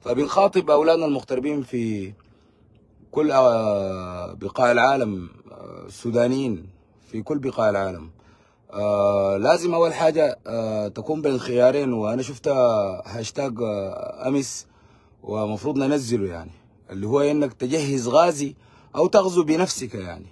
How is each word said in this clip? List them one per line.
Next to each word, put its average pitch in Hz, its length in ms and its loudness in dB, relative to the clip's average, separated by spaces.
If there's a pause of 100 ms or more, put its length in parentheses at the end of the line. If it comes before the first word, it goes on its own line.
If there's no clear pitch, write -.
فبنخاطب 151 680 2
أولادنا 160 360 4
المغتربين 139 560 -2
في 110 520 -6 (960)
كل، 151 200 2
آه، 98 1000 2
بقاع 120 380 0
العالم، 120 580 2 (220)
آه، - 360 -18
السودانيين 117 840 -2 (420)
في 110 100 -8
كل 147 180 -4
بقاع 120 300 0
العالم. 92 420 -4 (600)
آه، 101 640 2
لازم 165 360 2
أول 165 200 2
حاجة، 156 540 0
آه، 110 400 -4
تكون 151 340 -6
بين 135 180 0
خيارين، 127 540 2
وأنا 110 280 -2
شفت - 260 -8 (580)
هاشتاج، 117 560 -6
آه، 104 680 -6
أمس 139 400 -2 (560)
ومفروض 107 540 -4
ننزله 131 500 0
يعني، 82 240 -10 (380)
اللي 98 180 -8
هو 139 140 2
إنك 147 320 0
تجهز 139 540 -2
غازي 143 480 4 (400)
أو 165 120 2
تغزو 185 360 4
بنفسك 156 520 -2
يعني. 87 360 -12